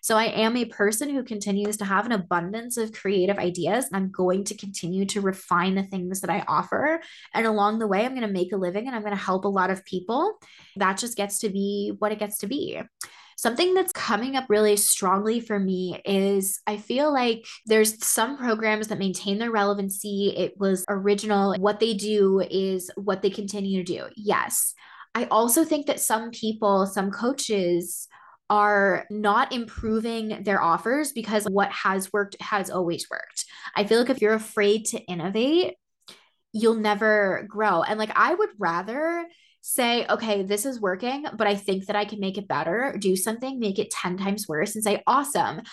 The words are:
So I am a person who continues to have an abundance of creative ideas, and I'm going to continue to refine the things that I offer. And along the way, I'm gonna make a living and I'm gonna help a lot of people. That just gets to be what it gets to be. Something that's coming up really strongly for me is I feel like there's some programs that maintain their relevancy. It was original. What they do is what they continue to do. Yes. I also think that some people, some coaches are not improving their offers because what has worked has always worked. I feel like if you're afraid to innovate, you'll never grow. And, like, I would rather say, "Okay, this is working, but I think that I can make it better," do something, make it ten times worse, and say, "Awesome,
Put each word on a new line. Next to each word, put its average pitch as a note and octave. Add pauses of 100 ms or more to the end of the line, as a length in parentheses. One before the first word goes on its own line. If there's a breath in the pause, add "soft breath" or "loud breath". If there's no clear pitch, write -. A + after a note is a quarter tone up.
So A3
I A3+
am A3+
a A#3+
person A3
who C4+
continues G3+
to G3+
have G3
an A#3+
abundance G3
of A3
creative G3
ideas, F3+
and G3
I'm F#3+
going F#3
to G3+
continue G3
to G3
refine F#3+
the G3
things F#3+
that F3+
I F#3
offer. D4 (340 loud breath)
And A3+
along G#3+
the A3+
way, G3
I'm C4
gonna A3+
make F#3
a G#3
living F#3+
and B3+
I'm G#3+
gonna G3+
help F#3+
a G3+
lot F#3
of F#3+
people. B3 (380 loud breath)
That F#3+
just A#3
gets G3+
to A3
be G3+
what G#3
it G#3+
gets G#3
to G3+
be. - (580 loud breath)
Something E4+
that's F#4
coming A#3+
up B3+
really G#3
strongly G#3
for G#3+
me F#3
is G3
I G#3
feel C#4
like A#3+ (220 loud breath)
there's G#3+
some A#3+
programs A3
that G#3+
maintain G3
their A#3
relevancy. G3+
It -
was G3
original. G3+
What G3+
they A3+
do G3
is F#3+
what G3
they G3+
continue G3
to F3
do. B1+ (100)
Yes. - (400 loud breath)
I A#3
also A#3+
think D4+
that D4
some A3+
people, G#3
some G3
coaches F#3+ (420 loud breath)
are G#3
not G#3+
improving A3+
their G3
offers A#3
because G#3
what G3
has F#3+
worked G3+
has G3
always E3+
worked. - (300 loud breath)
I G#3
feel A3+
like A#3+
if B3+
you're G#3+
afraid A3
to -
innovate, A3 (800 loud breath)
you'll A3
never G#3
grow. G3+
And, A3
like, G#3+
I B3+
would G#4
rather A#3 (320 soft breath)
say, A#3+
"Okay, G#3
this G#3
is B3+
working, A#3+
but A3
I G3+
think F#3+
that G#3
I G#3
can G#3
make G3
it G3
better," G#3+
do F#3+
something, A#3
make G#3
it -
ten F3+
times G3
worse, D#3
and A3
say, G#3
"Awesome, A3+ (120 loud breath)